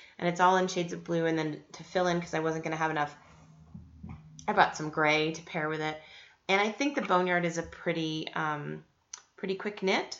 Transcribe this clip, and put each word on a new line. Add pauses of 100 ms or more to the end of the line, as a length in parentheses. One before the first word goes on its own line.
(200)
and
it's
all
in
shades
of
blue.
And
then
to
fill
in,
'cause
I
wasn't
gonna
have
enough, (1300)
I
bought
some
gray
to
pair
with
it. (500)
And
I
think
the
Boneyard
is
a
pretty,
um, (540)
pretty
quick
knit.